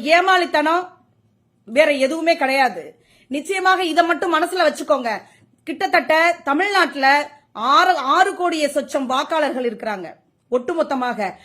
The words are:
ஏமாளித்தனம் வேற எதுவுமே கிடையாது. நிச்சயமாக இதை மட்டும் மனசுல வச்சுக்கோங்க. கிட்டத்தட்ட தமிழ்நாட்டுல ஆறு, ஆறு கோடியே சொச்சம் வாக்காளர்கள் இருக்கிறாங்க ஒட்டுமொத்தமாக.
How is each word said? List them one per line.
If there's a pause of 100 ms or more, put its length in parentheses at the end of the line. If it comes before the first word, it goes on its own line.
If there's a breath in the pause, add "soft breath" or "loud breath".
ஏமாளித்தனம் (840)
வேற
எதுவுமே
கிடையாது. (480 soft breath)
நிச்சயமாக
இதை
மட்டும்
மனசுல
வச்சுக்கோங்க. (580 soft breath)
கிட்டத்தட்ட (300)
தமிழ்நாட்டுல (580)
ஆறு, (160)
ஆறு
கோடியே
சொச்சம்
வாக்காளர்கள்
இருக்கிறாங்க (440)
ஒட்டுமொத்தமாக. (160 soft breath)